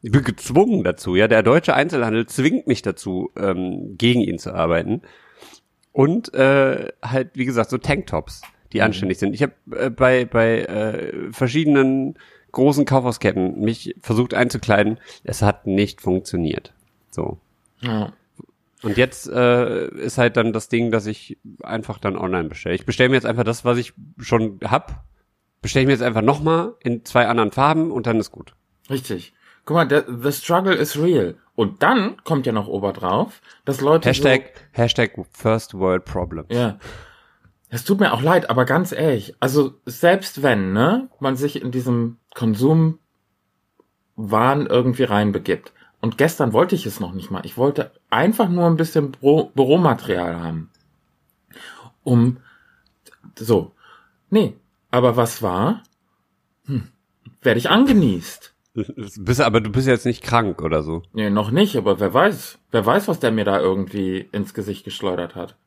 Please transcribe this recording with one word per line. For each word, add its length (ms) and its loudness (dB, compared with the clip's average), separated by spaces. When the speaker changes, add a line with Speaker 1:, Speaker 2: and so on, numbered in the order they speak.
Speaker 1:
Ich 60 -8
bin 140 2
gezwungen 580 0
dazu, 320 -4
ja. 140 4
Der 160 4
deutsche 300 4
Einzelhandel 520 0
zwingt 400 -2
mich 160 0
dazu, 540 -6
ähm, 640 -4
gegen 220 0
ihn 200 -2
zu 120 -12
arbeiten. 500 -2
Und, 420 0
äh, 560 2
halt, 300 -4
wie 100 -4
gesagt, 260 -2
so 80 -4
Tanktops, 640 -4
die 60 -4
Speaker 2:
Mhm. 80 4
Speaker 1:
anständig 340 -2
sind. 120 -2
Ich 120 0
hab, 80 -6
äh, 200 -4
bei, 340 2
bei, 380 2
äh, 680 -6
verschiedenen 840 2
großen 340 4
Kaufhausketten 760 0
mich 400 -4
versucht 340 0
einzukleiden. 640 2
Es 180 -8
hat 280 0
nicht 320 0
funktioniert. 720 -4
So. 260 -8
Speaker 2:
Ja. 320 -4
Speaker 1:
Und 140 -2
jetzt, 340 0
äh, 560 2
ist 320 -8
halt 180 2
dann 160 2
das 160 -6
Ding, 220 0
dass 160 0
ich 320 -12
einfach 360 -8
dann 180 -4
online 320 -4
bestelle. 260 -6
Ich 120 -6
bestelle 240 2
mir 40 2
jetzt 120 0
einfach 180 -2
das, 200 -4
was 140 2
ich 140 -8
schon 460 -2
hab, 400 -4
bestelle 240 0
ich 20 4
mir 60 4
jetzt 100 2
einfach 200 0
nochmal 580 0
in 240 -4
zwei 240 2
anderen 240 0
Farben 400 2
und 160 -4
dann 100 2
ist 140 -4
gut. 240 -20
Speaker 2:
Richtig. 420 -8
Guck 120 -2
mal, 100 4
der, 220 2
the 240 -4
struggle 420 0
is 260 -4
real. 360 0
Und 300 -2
dann 400 0
kommt 220 -2
ja 60 -2
noch 140 -4
obendrauf, 720 -4
dass 160 -4
Leute 260 4
so 20 2
Speaker 1:
Hashtag, 420 2
Hashtag 400 0
First 480 -2
World 260 0
Problems. 460 -8
Speaker 2:
Ja. 300 -2
Es 160 -8
tut 160 0
mir 120 2
auch 100 -2
leid, 280 2
aber 140 2
ganz 260 0
ehrlich, 480 -2
also 360 0
selbst 560 0
wenn, 300 2
ne, 360 2
man 160 -2
sich 260 -4
in 80 -6
diesem 460 -2
Konsumwahn 640 2
irgendwie 380 2
reinbegibt. 680 0
Und 180 -4
gestern 340 2
wollte 220 2
ich 120 -6
es 140 -10
noch 120 -8
nicht 180 -12
mal. 160 -8
Ich 100 -14
wollte 360 0
einfach 380 2
nur 180 2
ein 100 4
bisschen 360 -2
Bro-, 420 2
Büromaterial 840 2
haben. 300 -8
Um, 360 2
so. 340 0
Nee, 240 2
aber 260 4
was 260 0
war? 400 0
Hm, 220 -6
werde 180 4
ich 120 -2
angenießt. 840 2
Speaker 1:
Bist, 680 -4
aber 180 4
du 100 -6
bist 160 0
jetzt 200 2
nicht 180 -4
krank 380 0
oder 200 0
so? 200 -6
Speaker 2:
Nee, 160 -4
noch 220 0
nicht, 260 2
aber 240 0
wer 140 -2
weiß. 440 0
Wer 160 0
weiß, 200 2
was 140 -4
der 100 0
mir 140 -2
da 160 2
irgendwie 720 -2
ins 220 -6
Gesicht 300 -8
geschleudert 500 -6
hat. 220 -14